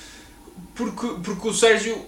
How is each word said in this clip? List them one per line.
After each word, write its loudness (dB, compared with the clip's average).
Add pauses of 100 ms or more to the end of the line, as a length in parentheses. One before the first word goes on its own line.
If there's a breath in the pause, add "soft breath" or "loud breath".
(760 loud breath)
porque, -6 (180)
porque -4
o -2
Sérgio 4